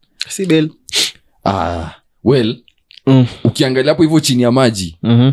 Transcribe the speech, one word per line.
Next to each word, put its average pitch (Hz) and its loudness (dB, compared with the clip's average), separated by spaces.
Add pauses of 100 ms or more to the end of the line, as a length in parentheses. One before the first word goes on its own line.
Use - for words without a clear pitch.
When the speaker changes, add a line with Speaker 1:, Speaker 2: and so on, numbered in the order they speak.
(280)
Speaker 1:
Si 190 -8
Bale. 160 0 (760)
Speaker 2:
Ah, 85 -4 (340)
well, 120 0 (440)
Speaker 1:
Mm. 131 4 (180)
Speaker 2:
ukiangalia 131 0
hapo 170 0
hivyo 156 2
chini 127 0
ya 120 2
maji, 110 0
Speaker 1:
Mhm. 120 4